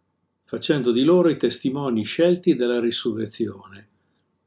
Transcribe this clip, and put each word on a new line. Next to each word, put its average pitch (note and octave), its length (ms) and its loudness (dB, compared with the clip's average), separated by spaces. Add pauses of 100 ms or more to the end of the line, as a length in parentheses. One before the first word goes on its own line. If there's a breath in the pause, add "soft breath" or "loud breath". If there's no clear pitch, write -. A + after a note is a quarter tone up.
(440)
facendo B2 480 -2
di B2 120 0
loro E3+ 260 4
i C#3+ 80 0
testimoni B2+ 680 -2
scelti F3 520 2
della A#2+ 260 0
risurrezione A2 1080 -6 (600)